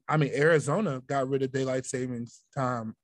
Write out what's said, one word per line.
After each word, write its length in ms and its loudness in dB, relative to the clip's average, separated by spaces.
I 80 2
mean, 160 2
Arizona 760 2
got 220 -2
rid 140 0
of 80 -2
daylight 340 -2
savings 580 -6
time 480 -2